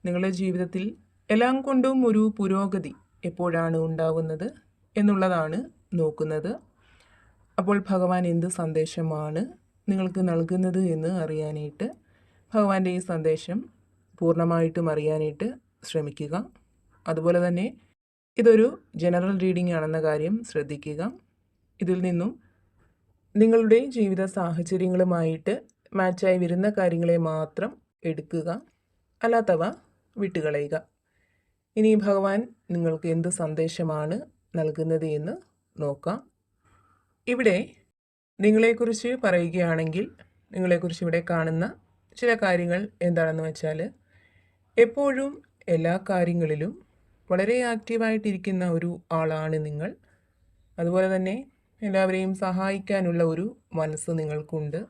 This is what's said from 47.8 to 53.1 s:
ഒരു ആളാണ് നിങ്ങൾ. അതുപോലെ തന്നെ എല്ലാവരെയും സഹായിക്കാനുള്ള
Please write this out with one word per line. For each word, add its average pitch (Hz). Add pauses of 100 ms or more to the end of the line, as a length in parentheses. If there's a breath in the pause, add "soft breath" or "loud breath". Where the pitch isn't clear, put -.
ഒരു 170 (280)
ആളാണ് 156 (100)
നിങ്ങൾ. 151 (880)
അതുപോലെ 175
തന്നെ 185 (460)
എല്ലാവരെയും 190 (140)
സഹായിക്കാനുള്ള 190 (100)